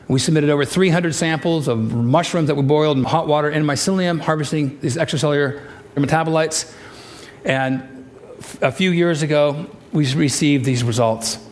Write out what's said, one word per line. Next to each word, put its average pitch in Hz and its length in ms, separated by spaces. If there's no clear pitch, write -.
We 131 100
submitted 151 300
over 143 160
three 185 240
hundred 170 260
samples 160 540
of 113 240
mushrooms 143 540
that 147 80
we 143 80
boiled 151 340
in 131 80
hot 156 240
water 147 220
and 156 160
mycelium, 175 520
harvesting 151 600
these 135 160
extracellular 147 640
metabolites. 160 760
And 131 640
f-, - 240
a 143 80
few 185 220
years 170 300
ago, 147 440
we 143 220
received 143 500
these 123 200
results. 113 520